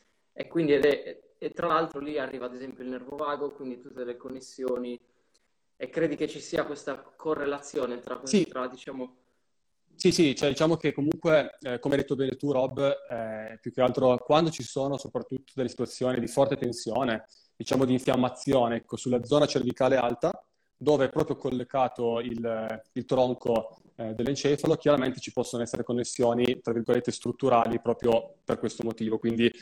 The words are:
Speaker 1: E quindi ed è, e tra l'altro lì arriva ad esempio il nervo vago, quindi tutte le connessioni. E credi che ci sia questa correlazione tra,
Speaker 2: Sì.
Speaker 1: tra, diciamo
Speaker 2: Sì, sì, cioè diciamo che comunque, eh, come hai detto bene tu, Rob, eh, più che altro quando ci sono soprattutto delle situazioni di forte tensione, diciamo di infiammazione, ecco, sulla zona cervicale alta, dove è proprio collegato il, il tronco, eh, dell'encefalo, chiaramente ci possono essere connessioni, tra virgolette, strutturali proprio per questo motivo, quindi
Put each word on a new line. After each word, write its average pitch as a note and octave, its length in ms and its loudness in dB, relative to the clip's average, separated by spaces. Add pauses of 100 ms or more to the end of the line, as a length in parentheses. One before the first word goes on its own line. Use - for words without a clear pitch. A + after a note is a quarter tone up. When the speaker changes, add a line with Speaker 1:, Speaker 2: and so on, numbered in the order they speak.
(320)
Speaker 1:
E - 140 -10
quindi D#3 280 2
ed C3+ 100 4
è, - 360 0 (180)
e D3+ 140 -8
tra E3+ 160 -4
l'altro D#3 320 0
lì D3 180 -6
arriva C3 280 -6
ad B2 80 -10
esempio B2+ 300 -14
il B2+ 60 -10
nervo B2+ 260 -10
vago, C#3+ 360 -4
quindi B2+ 280 -10
tutte B2+ 240 -12
le A#2+ 120 -8
connessioni. B2+ 840 -6 (840)
E - 100 -8
credi E3 260 0
che D#3 120 -2
ci D3+ 120 -12
sia D#3 240 -2
questa C#3+ 320 -8 (200)
correlazione C#3+ 840 -4
tra, B2+ 240 -10
Speaker 2:
Sì. E3 220 4
Speaker 1:
tra, B2+ 200 -6
diciamo B2+ 500 -12 (800)
Speaker 2:
Sì, F3 180 4
sì, D3+ 240 4
cioè D3 140 2
diciamo D#3+ 260 2
che D3+ 160 -2
comunque, D#3 680 2
eh, B2 200 -6
come C#3 140 2
hai C3+ 80 4
detto C#3+ 120 -2
bene B2+ 220 -2
tu, C#3+ 160 -2
Rob, C3 260 0 (320)
eh, A2 500 -8
più B2 120 -8
che - 80 -4
altro B2 380 6
quando D#3 320 4
ci - 120 -12
sono C#3 340 -4
soprattutto B2+ 600 -8
delle B2+ 120 -2
situazioni B2 520 -2
di A#2 80 -4
forte C3+ 280 4
tensione, A#2+ 720 -2 (300)
diciamo C3 280 0
di B2+ 100 2
infiammazione, B2 840 2
ecco, - 200 -8
sulla B2 280 0
zona C#3+ 220 4
cervicale C3 500 2
alta, B2 440 0 (360)
dove C3+ 300 4
è - 40 -2
proprio D3+ 260 0
collegato B2 840 0
il, A2+ 600 -4 (100)
il A#2+ 140 -6
tronco, B2 720 2 (200)
eh, A2+ 180 -6
dell'encefalo, C#3+ 640 2
chiaramente C3 420 2
ci - 140 -12
possono A#2+ 320 -2
essere A#2+ 180 -4
connessioni, A#2+ 800 2
tra A#2+ 120 -4
virgolette, A#2+ 380 2
strutturali A#2 720 2
proprio A#2 540 0 (100)
per - 160 -2
questo - 240 -4
motivo, A2 340 -2
quindi A#2 320 4 (120)